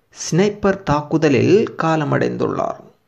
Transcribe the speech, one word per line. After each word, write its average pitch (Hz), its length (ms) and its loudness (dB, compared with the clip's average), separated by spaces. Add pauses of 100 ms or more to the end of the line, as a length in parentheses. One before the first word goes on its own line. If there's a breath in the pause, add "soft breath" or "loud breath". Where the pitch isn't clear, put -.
(160)
ஸ்னைப்பர் 196 680 0
தாக்குதலில் 147 720 2 (280)
காலமடைந்துள்ளார். 123 1000 -2 (280)